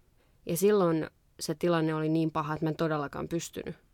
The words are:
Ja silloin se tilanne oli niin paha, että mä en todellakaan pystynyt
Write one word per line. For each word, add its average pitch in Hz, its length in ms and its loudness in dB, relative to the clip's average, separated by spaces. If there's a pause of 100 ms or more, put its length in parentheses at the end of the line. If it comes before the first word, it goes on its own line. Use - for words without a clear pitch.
(460)
Ja 170 120 -2
silloin 180 500 4 (320)
se - 160 -4
tilanne 160 400 2
oli 156 140 0
niin 160 220 2
paha, 156 220 -4
että 156 120 -2
mä 165 40 2
en 151 60 -2
todellakaan 151 520 -4
pystynyt - 480 -8 (180)